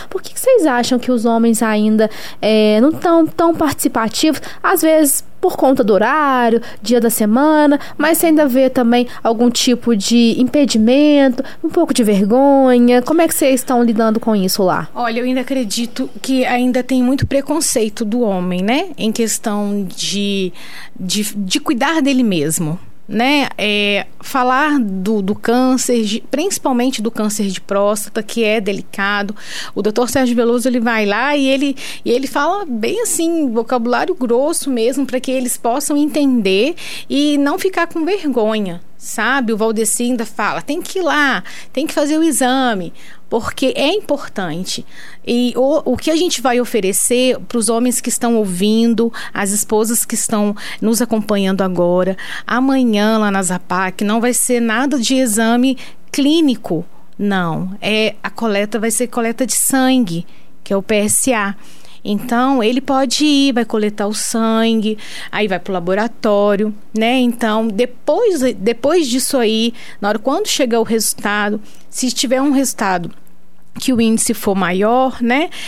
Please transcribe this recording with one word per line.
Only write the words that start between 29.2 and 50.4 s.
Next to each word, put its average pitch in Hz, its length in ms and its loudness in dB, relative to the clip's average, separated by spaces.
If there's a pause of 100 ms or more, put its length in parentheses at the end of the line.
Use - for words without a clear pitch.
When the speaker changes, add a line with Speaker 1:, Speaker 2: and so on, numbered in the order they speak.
Speaker 2:
O 196 60 -2
doutor 214 260 0
Sérgio 247 260 2
Veloso, 240 320 2
ele 247 140 0
vai 220 260 0
lá 240 300 0
e 269 100 2
ele, 269 300 0 (280)
e - 60 -2
ele 254 160 0
fala 339 400 -2
bem 247 360 -4
assim, 330 500 -2
vocabulário 240 640 0
grosso 254 520 0
mesmo, 254 380 0
pra 254 140 -4
que - 100 -6
eles 254 260 -2
possam 285 400 -2
entender 269 800 2 (340)
e 285 300 0
não 285 180 0
ficar 370 300 -2
com 339 180 -4
vergonha, 220 760 -2 (180)
sabe? 233 540 -2
O 220 40 -2
Valdeci 220 460 0
ainda 240 240 -2
fala, 175 340 -4
"Tem 302 220 -6
que - 160 -8
ir 370 40 0
lá, 285 420 0 (280)
tem 285 140 -2
que - 80 -6
fazer 294 240 0
o 320 60 4
exame", 247 680 0 (380)
porque 240 460 -2
é 269 140 0
importante. 190 920 -4 (400)
E 240 320 0
o, 269 360 2
o 240 40 0
que - 140 -2
a 330 60 2
gente 320 240 0
vai 247 200 2
oferecer 240 800 0 (100)
pros 233 200 -2
homens 240 320 0
que - 80 -6
estão 233 280 0
ouvindo, 220 760 2 (200)
as 196 180 -4
esposas 214 540 0
que - 100 -8
estão 208 400 0 (260)